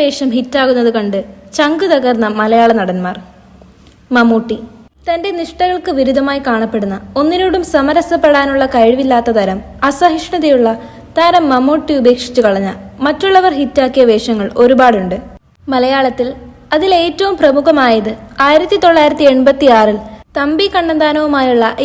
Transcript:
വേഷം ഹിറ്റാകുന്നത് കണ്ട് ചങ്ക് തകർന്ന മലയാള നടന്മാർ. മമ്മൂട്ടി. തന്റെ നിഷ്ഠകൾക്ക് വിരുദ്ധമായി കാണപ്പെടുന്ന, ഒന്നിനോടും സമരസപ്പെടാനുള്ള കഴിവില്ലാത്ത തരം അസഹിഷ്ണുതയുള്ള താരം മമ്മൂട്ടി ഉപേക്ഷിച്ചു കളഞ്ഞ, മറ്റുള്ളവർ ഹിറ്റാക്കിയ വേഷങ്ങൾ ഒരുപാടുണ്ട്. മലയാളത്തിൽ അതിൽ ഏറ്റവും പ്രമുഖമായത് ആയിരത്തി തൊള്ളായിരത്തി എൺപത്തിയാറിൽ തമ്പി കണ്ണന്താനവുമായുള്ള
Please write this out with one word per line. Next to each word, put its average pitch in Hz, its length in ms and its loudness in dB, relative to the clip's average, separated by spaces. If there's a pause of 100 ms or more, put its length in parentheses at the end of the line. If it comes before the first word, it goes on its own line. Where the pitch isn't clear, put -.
വേഷം 285 360 -2
ഹിറ്റാകുന്നത് 254 600 0
കണ്ട് 202 280 -4 (320)
ചങ്ക് 311 360 0
തകർന്ന 247 340 0 (140)
മലയാള 226 400 2
നടന്മാർ. 180 360 -6 (960)
മമ്മൂട്ടി. 226 460 0 (500)
തന്റെ 339 300 -4
നിഷ്ഠകൾക്ക് 359 600 -4
വിരുദ്ധമായി 277 480 0
കാണപ്പെടുന്ന, 220 540 -4 (200)
ഒന്നിനോടും 359 440 0 (100)
സമരസപ്പെടാനുള്ള 294 1000 0
കഴിവില്ലാത്ത 240 640 2
തരം 190 220 -2 (280)
അസഹിഷ്ണുതയുള്ള 294 800 0 (500)
താരം 339 340 2
മമ്മൂട്ടി 294 480 0
ഉപേക്ഷിച്ചു 247 460 0
കളഞ്ഞ, 196 240 0 (360)
മറ്റുള്ളവർ 370 540 2
ഹിറ്റാക്കിയ 262 500 0
വേഷങ്ങൾ 214 400 -2 (120)
ഒരുപാടുണ്ട്. 240 540 2 (520)
മലയാളത്തിൽ 262 600 -2 (440)
അതിൽ 359 220 0
ഏറ്റവും 349 460 -2
പ്രമുഖമായത് 269 720 2 (280)
ആയിരത്തി 311 440 2
തൊള്ളായിരത്തി 302 480 4
എൺപത്തിയാറിൽ 254 680 4 (380)
തമ്പി 311 380 -2
കണ്ണന്താനവുമായുള്ള 294 1120 0